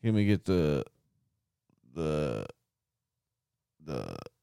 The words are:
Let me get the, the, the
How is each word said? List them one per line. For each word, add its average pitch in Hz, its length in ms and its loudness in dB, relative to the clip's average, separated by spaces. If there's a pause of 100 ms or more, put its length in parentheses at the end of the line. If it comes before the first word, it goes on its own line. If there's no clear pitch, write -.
Let 113 100 2
me 104 120 4
get 101 180 2
the, 78 400 2 (1080)
the, 76 500 -2 (1400)
the 58 320 -8 (280)